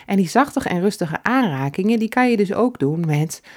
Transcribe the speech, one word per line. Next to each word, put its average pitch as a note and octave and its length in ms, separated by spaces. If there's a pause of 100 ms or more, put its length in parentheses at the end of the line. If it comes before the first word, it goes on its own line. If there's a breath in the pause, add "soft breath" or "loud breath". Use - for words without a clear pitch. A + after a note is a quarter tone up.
En G3 120
die F#3 120
zachte C#4+ 300
en F3 220
rustige F3 420
aanrakingen, G3 760
die A3 100
kan B3+ 200
je A#3 80
dus G3 160
ook A#3+ 260
doen D#3 260
met, D#3 360 (160 loud breath)